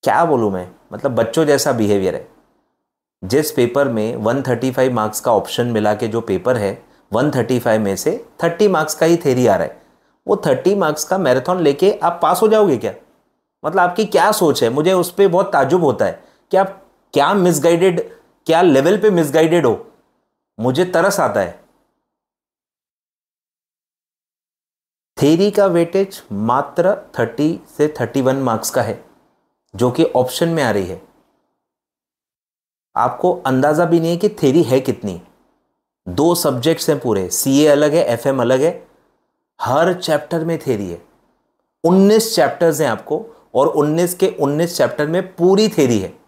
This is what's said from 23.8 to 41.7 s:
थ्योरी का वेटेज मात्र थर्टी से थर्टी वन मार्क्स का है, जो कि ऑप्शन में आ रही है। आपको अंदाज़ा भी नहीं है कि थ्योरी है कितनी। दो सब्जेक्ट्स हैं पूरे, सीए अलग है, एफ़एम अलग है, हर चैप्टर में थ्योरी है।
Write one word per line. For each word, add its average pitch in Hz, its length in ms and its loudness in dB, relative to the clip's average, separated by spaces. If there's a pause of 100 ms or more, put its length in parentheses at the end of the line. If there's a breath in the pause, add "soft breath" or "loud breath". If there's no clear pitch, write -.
थ्योरी 165 340 2
का 202 180 2
वेटेज 175 540 -2 (100)
मात्र 131 640 -2 (220)
थर्टी 147 400 -2 (180)
से 147 120 0 (120)
थर्टी 127 220 -2
वन 131 160 0
मार्क्स 120 320 -4
का 123 120 -2
है, 107 200 -6 (720)
जो 120 160 0
कि 160 160 0
ऑप्शन 127 420 -2
में 165 140 -2
आ 120 80 0
रही 101 160 -2
है। 87 140 -12 (2000)
आपको 127 360 -2 (140)
अंदाज़ा 143 380 2
भी 170 160 0
नहीं 165 100 -2
है 170 60 -2
कि 208 140 0
थ्योरी 156 320 2
है 131 180 2
कितनी। 101 400 -6 (840)
दो 143 280 0
सब्जेक्ट्स 156 560 -2
हैं 151 100 0
पूरे, 98 300 -2
सीए 139 380 2
अलग 147 260 4
है, 170 100 2
एफ़एम 127 360 -2
अलग 127 200 2
है, 165 120 0 (880)
हर 151 340 0
चैप्टर 165 500 -4
में 165 140 -4
थ्योरी 104 300 -4
है। 85 120 -12 (840)